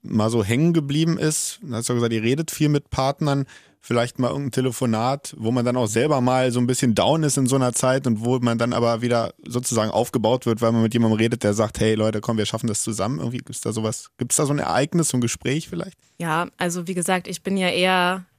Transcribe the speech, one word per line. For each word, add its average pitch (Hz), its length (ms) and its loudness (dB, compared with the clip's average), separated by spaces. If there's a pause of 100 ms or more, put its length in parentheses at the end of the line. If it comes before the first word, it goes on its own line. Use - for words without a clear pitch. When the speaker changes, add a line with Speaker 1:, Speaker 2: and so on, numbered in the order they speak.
Speaker 1:
mal 107 260 0
so 113 160 2
hängen 147 300 2
geblieben 156 440 0
ist? - 440 -4
Du 120 120 -10
hast 120 140 -6
ja 127 60 0
gesagt, 120 180 0
ihr 110 100 -2
redet 139 280 -2
viel 151 180 0
mit 147 220 0
Partnern, 139 560 -2 (340)
vielleicht 120 380 0
mal 123 100 0
irgendein 143 220 -4
Telefonat, 127 880 -2
wo 110 120 -2
man 120 140 0
dann 123 120 0
auch 120 100 2
selber 127 340 2
mal 127 320 2
so 123 80 0
ein 120 60 2
bisschen 123 280 2
down 131 280 4
ist 143 160 0
in 131 80 2
so 131 100 2
einer 123 160 2
Zeit 131 340 0
und 113 180 0
wo 127 140 2
man 117 200 0
dann 120 140 0
aber 117 300 2
wieder 117 300 0 (140)
sozusagen 117 440 -2
aufgebaut 117 560 0
wird, 113 140 0
weil 117 120 4
man 117 100 4
mit 113 120 2
jemandem 113 240 4
redet, 117 240 0
der 104 120 2
sagt, 107 260 -2
„Hey 110 140 4
Leute, 107 260 0
komm, 113 180 -2
wir 104 60 0
schaffen 113 220 -4
das 104 160 -2
zusammen.“ 113 360 -4
Irgendwie 123 200 -6
gibt's - 240 -12
da 110 100 -4
sowas, 110 460 -6
gibt's - 180 -2
da 151 100 2
so 135 60 0
ein 147 60 0
Ereignis, 147 500 0
so - 80 -2
ein 123 40 2
Gespräch 127 480 -2
vielleicht? 180 300 -10 (200)
Speaker 2:
Ja, 170 380 -2
also 175 300 -4
wie 185 80 -6
gesagt, 180 340 -2
ich 180 140 -10
bin 196 140 -2
ja 185 120 0
eher 185 560 2 (140)